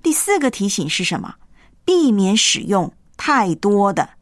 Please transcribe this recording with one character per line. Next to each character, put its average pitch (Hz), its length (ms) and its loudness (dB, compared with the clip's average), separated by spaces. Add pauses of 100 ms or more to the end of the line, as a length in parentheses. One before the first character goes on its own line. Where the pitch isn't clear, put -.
第 330 100 0
四 392 280 0
个 262 120 0
提 202 160 -4
醒 165 220 -4
是 175 160 -4
什 170 160 -4
么？ - 140 -16 (500)
避 349 260 4
免 196 240 2
使 - 240 0
用 180 340 -2 (220)
太 220 400 0
多 202 380 2
的 147 160 -2 (120)